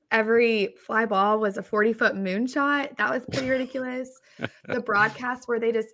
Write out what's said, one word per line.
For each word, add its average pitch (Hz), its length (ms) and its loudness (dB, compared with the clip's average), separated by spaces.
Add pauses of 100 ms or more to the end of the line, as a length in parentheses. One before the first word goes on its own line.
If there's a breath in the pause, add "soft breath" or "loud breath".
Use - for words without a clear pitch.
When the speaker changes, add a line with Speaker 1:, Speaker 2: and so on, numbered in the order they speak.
(120)
Speaker 1:
every 226 640 2 (120)
fly 226 180 0
ball 208 340 2
was 208 180 0
a 202 40 -8
forty-foot 220 540 2
moonshot. 254 800 -2
That 214 160 -2
was 247 220 -4
pretty 262 160 -2
Speaker 2:
<laughs> - 0 -
Speaker 1:
ridiculous. 254 680 -4 (520 loud breath)
The 247 100 -2
broadcast 220 680 -2
where 233 100 0
they 226 140 0
just 220 200 -2